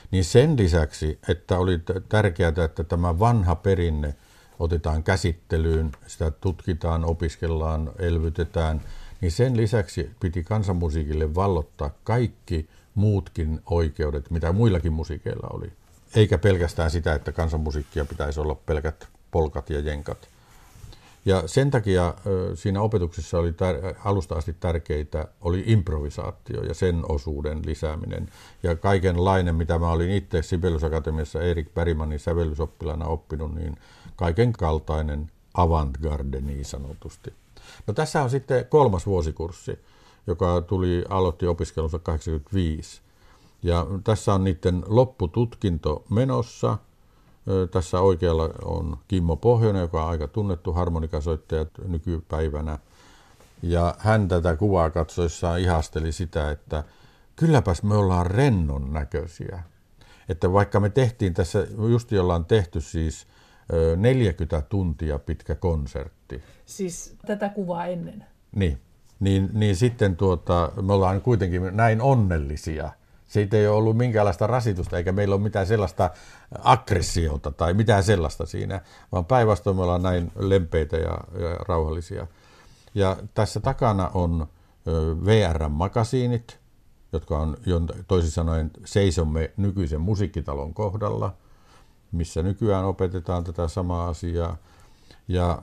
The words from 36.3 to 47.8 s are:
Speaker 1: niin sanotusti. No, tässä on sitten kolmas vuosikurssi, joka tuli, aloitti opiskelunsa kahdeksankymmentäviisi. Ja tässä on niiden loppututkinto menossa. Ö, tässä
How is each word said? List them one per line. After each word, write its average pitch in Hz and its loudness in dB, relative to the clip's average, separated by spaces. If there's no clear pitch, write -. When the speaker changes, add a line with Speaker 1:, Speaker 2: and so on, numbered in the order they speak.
Speaker 1:
niin 69 -6
sanotusti. - -14
No, 107 -2
tässä 151 0
on 123 0
sitten 127 0
kolmas 123 4
vuosikurssi, 82 -4
joka 87 2
tuli, 90 0
aloitti 92 0
opiskelunsa 82 -2
kahdeksankymmentäviisi. 80 -4
Ja 85 0
tässä 110 0
on 95 2
niiden 90 0
loppututkinto 98 0
menossa. 120 0
Ö, 95 2
tässä 90 0